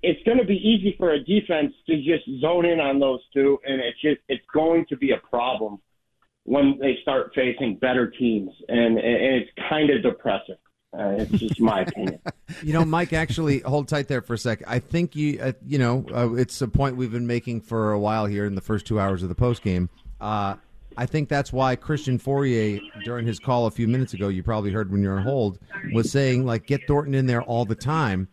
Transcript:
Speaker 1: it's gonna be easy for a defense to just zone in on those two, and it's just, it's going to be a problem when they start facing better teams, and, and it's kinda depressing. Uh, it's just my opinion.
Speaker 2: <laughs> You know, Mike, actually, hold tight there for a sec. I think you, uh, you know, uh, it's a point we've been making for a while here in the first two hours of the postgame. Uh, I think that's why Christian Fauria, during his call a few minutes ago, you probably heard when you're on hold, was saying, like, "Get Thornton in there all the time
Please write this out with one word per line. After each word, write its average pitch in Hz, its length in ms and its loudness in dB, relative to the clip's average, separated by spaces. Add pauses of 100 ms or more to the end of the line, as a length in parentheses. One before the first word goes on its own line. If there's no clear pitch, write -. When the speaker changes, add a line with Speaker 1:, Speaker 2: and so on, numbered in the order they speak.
Speaker 1:
it's 170 240 0
gonna 240 200 4
be 196 120 2
easy 202 400 2
for 175 140 2
a 147 120 2
defense 165 500 0 (140)
to 160 100 2
just 147 260 0 (180)
zone 170 240 2
in 170 140 2
on 139 200 2
those 131 200 2 (140)
two, 139 320 4
and 135 140 -2
it's 117 220 -6
just, 151 260 0
it's 131 160 -4 (100)
going 160 360 4
to 139 80 -4
be 135 140 0
a 110 60 2 (120)
problem 110 500 -2 (680)
when 139 360 4
they 131 220 2
start 135 320 0
facing 123 420 0
better 127 320 2
teams, 110 400 0 (200)
and, 117 280 4
and 120 380 2
it's - 160 -2 (180)
kinda 147 320 2
depressing. 101 540 -2 (360)
Uh, 101 180 -4 (100)
it's 107 120 -2
just 107 300 0
my 107 200 4
opinion. - 440 -4
Speaker 2:
<laughs> 175 40 -6 (340)
You 151 100 -2
know, 165 100 4
Mike, 165 300 0
actually, 160 460 0
hold 139 280 -2
tight 143 200 -2
there 127 160 -2
for 120 100 -6
a 113 40 -4
sec. 110 300 -4
I 120 120 -2
think 170 360 -2
you, 147 240 -2
uh, 131 120 -4 (140)
you 139 120 -2
know, 123 260 2 (100)
uh, 120 200 0
it's 127 300 -2
a 123 40 -4
point 131 300 -2
we've 127 140 -4
been 120 160 -4
making 120 340 -2
for 110 300 -2
a 104 80 0
while 107 260 0
here 104 200 -2
in 98 100 -2
the 95 40 -2
first 104 280 -4
two 107 120 0
hours 98 220 0
of 90 80 -4
the 87 60 -4
postgame. 101 520 0 (320)
Uh, 104 360 -4 (420)
I 123 80 -4
think 147 240 -2
that's 143 240 -2
why 127 240 2
Christian 131 400 -2
Fauria, 117 640 0 (240)
during 117 220 -6
his 110 120 -4
call 123 280 0
a 104 40 0
few 117 160 -2
minutes 127 280 0
ago, 98 140 -2
you 92 120 -2
probably 107 300 -2
heard 98 200 -4
when 101 120 0
you're 98 140 0
on 95 60 -2
hold, 117 360 -2 (340)
was 117 180 2
saying, 131 320 2
like, 117 220 -2
"Get 139 220 0
Thornton 143 260 0
in 131 140 2
there 120 160 2
all 120 220 -2
the 104 100 -2
time 110 580 -2